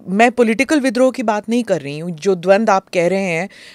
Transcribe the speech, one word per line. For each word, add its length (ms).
मैं 240
पॉलिटिकल 480
विद्रोह 300
की 120
बात 260
नहीं 160
कर 160
रही 180
हूँ, 120
जो 240
द्वंद 360
आप 180
कह 200
रहे 160
हैं, 240